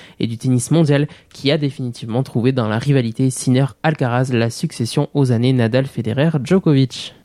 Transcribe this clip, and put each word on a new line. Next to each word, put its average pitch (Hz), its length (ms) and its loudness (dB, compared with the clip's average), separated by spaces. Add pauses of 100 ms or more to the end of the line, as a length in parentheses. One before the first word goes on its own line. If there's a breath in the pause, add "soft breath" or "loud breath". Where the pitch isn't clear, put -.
(180 loud breath)
et - 80 -2
du 113 120 -6
tennis 127 320 0
mondial, 147 360 2 (240 loud breath)
qui - 200 -2
a 160 80 2
définitivement 127 640 -4
trouvé 127 300 0
dans 123 160 0
la 110 100 0
rivalité 131 500 0
Sinner-Alcaraz 131 1040 0
la 117 160 2
succession 143 640 -4
aux 135 180 2
années 123 220 2
Nadal-Federer-Djokovic. 131 1600 0 (100)